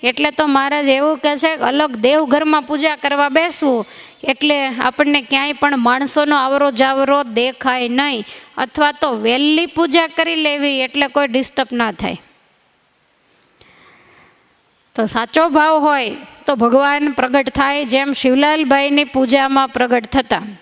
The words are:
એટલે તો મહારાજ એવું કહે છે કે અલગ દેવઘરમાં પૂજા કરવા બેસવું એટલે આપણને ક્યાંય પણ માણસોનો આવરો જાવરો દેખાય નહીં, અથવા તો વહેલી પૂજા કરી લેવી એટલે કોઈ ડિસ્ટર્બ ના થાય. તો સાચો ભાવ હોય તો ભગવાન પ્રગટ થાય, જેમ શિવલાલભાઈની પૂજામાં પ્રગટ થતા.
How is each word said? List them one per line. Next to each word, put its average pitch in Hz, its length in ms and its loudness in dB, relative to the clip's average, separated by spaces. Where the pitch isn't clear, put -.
એટલે 277 280 0
તો 302 160 0
મહારાજ 277 400 0
એવું 285 300 2
કહે 294 200 0
છે 320 200 0
કે - 60 -6
અલગ 285 280 0
દેવઘરમાં 294 720 2
પૂજા 294 340 -2
કરવા 285 340 0
બેસવું 277 580 0
એટલે 285 440 0
આપણને 262 540 0
ક્યાંય 277 320 -2
પણ 285 240 0
માણસોનો 269 580 2
આવરો 277 360 2
જાવરો 269 520 2
દેખાય 247 680 -2
નહીં, 254 360 -2
અથવા 294 340 0
તો 294 200 -2
વહેલી 269 540 0
પૂજા 320 420 0
કરી 330 280 -2
લેવી 285 440 0
એટલે 269 280 -2
કોઈ 285 200 0
ડિસ્ટર્બ 254 440 -4
ના 233 200 -2
થાય. 185 300 -8
તો 220 100 -2
સાચો 240 440 0
ભાવ 311 300 4
હોય 277 360 0
તો 285 100 0
ભગવાન 277 560 2
પ્રગટ 254 380 0
થાય, 285 360 -2
જેમ 269 280 -2
શિવલાલભાઈની 285 880 2
પૂજામાં 269 680 0
પ્રગટ 240 360 -2
થતા. 254 360 -2